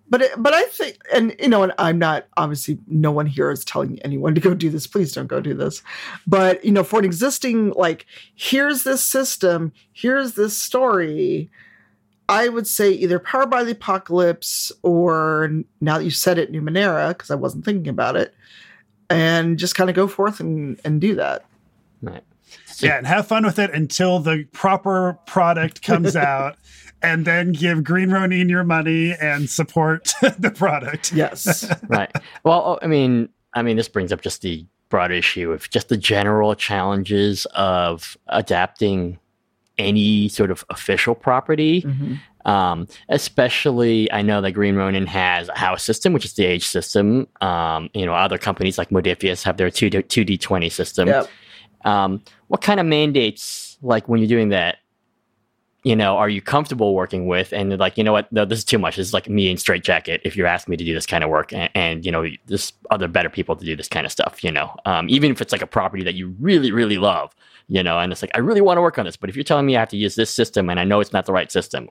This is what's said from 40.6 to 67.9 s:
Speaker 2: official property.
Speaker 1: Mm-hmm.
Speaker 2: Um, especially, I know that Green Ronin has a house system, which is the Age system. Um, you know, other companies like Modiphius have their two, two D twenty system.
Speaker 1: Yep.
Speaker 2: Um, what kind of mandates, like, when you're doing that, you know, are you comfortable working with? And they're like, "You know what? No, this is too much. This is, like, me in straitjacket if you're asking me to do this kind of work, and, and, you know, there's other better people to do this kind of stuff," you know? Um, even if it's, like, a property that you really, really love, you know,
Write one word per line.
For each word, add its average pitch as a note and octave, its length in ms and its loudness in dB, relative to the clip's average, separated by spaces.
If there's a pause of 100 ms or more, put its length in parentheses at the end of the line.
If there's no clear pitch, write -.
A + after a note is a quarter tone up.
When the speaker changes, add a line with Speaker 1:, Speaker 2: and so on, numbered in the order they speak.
Speaker 2:
official - 440 -2
property. D#3 680 0
Speaker 1:
Mm-hmm. C#3 320 -4 (360)
Speaker 2:
Um, F2+ 380 0 (220)
especially, A#2+ 1000 2
I G#2 120 0
know G#2 180 2
that G2 100 0
Green G2+ 240 0
Ronin F#2+ 320 0
has F2+ 420 0
a D2+ 80 -10
house F#2 280 -2
system, G2+ 280 0
which - 120 0
is - 100 -10
the G2+ 120 2
Age F2+ 200 0
system. G#2 640 0 (120)
Um, E2 540 -2
you F#2+ 120 -4
know, E2+ 80 -2
other F#2 240 0
companies F#2+ 380 -2
like F2+ 140 -4
Modiphius F2+ 540 0
have F2+ 120 0
their F#2 140 0
two, G#2+ 200 0
two G2 340 0
D F#2 120 0
twenty F2 320 -2
system. - 380 -2
Speaker 1:
Yep. C#3 220 2 (560)
Speaker 2:
Um, G2 400 0 (240)
what - 120 -2
kind G3+ 200 2
of E3+ 60 2
mandates, D3 960 0
like, A#2 260 0
when A#2 100 4
you're A2 100 4
doing A2+ 200 4
that, F2+ 300 0 (1080)
you A#2+ 100 4
know, G2+ 220 2
are G#2 120 2
you G2+ 140 -4
comfortable C3 500 0
working F#2 360 -2
with? F2+ 240 0
And G2 180 -2
they're G2 80 -2
like, F#2 180 0
"You A2+ 60 0
know G#2+ 100 4
what? G#2+ 200 0
No, G#2+ 120 2
this G#2+ 140 -2
is G#2+ 60 -8
too A#2 140 2
much. E2+ 180 -2
This F#2+ 100 -4
is, G#2 80 -2
like, F#2+ 140 -2
me G2+ 200 2
in F2+ 100 0
straitjacket F2 640 0
if - 120 -4
you're F2+ 120 2
asking F2 240 -2
me E2+ 40 -2
to E2+ 80 -8
do E2 80 -2
this D#2+ 140 -4
kind E2 160 -2
of D#2 80 -2
work, D#2 220 0
and, F2 240 -4
and, E2 280 -2
you F2+ 60 -4
know, E2 160 -2 (200)
there's - 260 -6 (180)
other F#2+ 160 0
better F2 240 0
people F2 240 -4
to E2+ 100 -8
do D#2+ 120 -6
this C#2+ 100 -14
kind - 180 -4
of - 60 -8
stuff," - 320 -4
you E2+ 80 -2
know? D2 240 -4 (120)
Um, F2 220 0
even C#3+ 220 4
if B2 100 -4
it's, A#2 120 -4
like, F#2+ 100 -2
a E2+ 60 -6
property F#2+ 340 -2
that F2+ 120 -4
you F#2 260 -10
really, D3 320 4
really G#2+ 260 0
love, F2+ 340 0 (360)
you F#2+ 140 2
know, E2+ 180 0